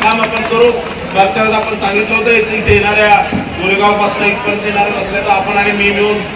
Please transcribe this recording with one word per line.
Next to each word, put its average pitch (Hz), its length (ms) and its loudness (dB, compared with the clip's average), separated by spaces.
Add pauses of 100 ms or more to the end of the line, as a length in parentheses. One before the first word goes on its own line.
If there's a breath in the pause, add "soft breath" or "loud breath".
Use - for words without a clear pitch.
काम 226 200 0
आपण 220 280 -2
करू. 233 200 4 (460)
मागच्या 196 280 2
वेळेस 214 120 0
आपण 214 200 -2
सांगितलं 208 400 -2
होतं, 220 160 2
इथे, 220 260 0
इथे - 160 2
येणाऱ्या 208 420 4 (460)
गोरेगावपासून 202 640 0
इथपर्यंत 202 400 -2
येणाऱ्या 202 340 -2
रस्त्याचा 202 340 -2
आपण 202 240 -2
आणि 202 140 0
मी 202 200 0
मिळून 208 260 0 (180)